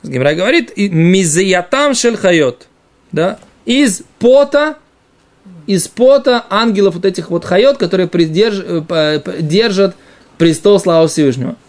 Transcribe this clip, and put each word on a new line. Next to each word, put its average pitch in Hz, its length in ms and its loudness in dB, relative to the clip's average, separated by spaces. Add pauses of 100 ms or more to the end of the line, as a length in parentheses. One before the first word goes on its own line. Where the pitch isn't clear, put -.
Гемара 139 300 -2
говорит, 226 420 -2
и 202 120 -2
мизеятам 185 1040 0
шель 233 220 -2
хайот, 160 520 0 (420)
да, 170 280 -4 (260)
из 247 380 0 (180)
пота, 285 580 2 (880)
из 190 220 -2
пота 254 600 2
ангелов 196 460 0
вот 175 100 -10
этих 185 260 -4
вот 170 140 -4
хайот, 240 320 2
которые 185 300 -2
придерж-, 180 580 0
э, 175 180 -4
по-, 151 380 -2
п-, 170 220 -10
держат 190 540 0 (420)
престол 170 400 2
славы 165 300 2
Всевышнего. 135 480 -2 (120)